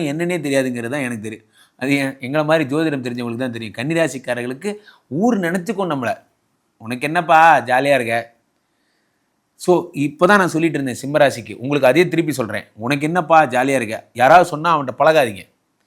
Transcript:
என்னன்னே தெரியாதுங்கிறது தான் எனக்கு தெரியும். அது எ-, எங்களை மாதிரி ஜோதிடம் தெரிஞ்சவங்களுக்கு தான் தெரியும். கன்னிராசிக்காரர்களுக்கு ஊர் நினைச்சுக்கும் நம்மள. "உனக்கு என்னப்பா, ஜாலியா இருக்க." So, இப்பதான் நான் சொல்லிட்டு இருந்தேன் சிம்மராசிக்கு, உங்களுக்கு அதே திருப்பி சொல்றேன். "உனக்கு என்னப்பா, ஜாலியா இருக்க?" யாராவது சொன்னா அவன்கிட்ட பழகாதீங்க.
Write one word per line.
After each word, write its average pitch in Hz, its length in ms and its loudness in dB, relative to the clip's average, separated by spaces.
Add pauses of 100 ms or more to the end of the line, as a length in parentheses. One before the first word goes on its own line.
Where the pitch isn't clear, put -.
என்னன்னே 175 340 -4
தெரியாதுங்கிறது 131 500 -2
தான் 143 120 -4
எனக்கு 117 200 -8
தெரியும். 110 220 -14 (340)
அது 139 200 0
எ-, 135 120 -4 (120)
எங்களை 151 240 -2
மாதிரி 160 220 2
ஜோதிடம் 147 340 -2
தெரிஞ்சவங்களுக்கு 120 400 -6
தான் 117 100 -8
தெரியும். 110 220 -12
கன்னிராசிக்காரர்களுக்கு 135 920 -4 (500)
ஊர் 240 140 2 (100)
நினைச்சுக்கும் 180 480 -4
நம்மள. 123 180 -4 (720)
"உனக்கு 123 280 -8
என்னப்பா, 165 300 2 (300)
ஜாலியா 139 300 2
இருக்க." 117 180 -4 (1400)
So, 180 140 4 (300)
இப்பதான் 180 360 4
நான் 160 140 0
சொல்லிட்டு 156 240 -2
இருந்தேன் 127 220 -6
சிம்மராசிக்கு, 135 640 0
உங்களுக்கு 135 280 2
அதே 170 220 4
திருப்பி 156 260 -2
சொல்றேன். 107 280 -8 (180)
"உனக்கு 143 240 -2
என்னப்பா, 165 300 2 (160)
ஜாலியா 131 260 0
இருக்க?" 110 180 -6 (220)
யாராவது 165 320 8
சொன்னா 160 220 -2
அவன்கிட்ட 127 260 -4
பழகாதீங்க. 139 440 2 (420)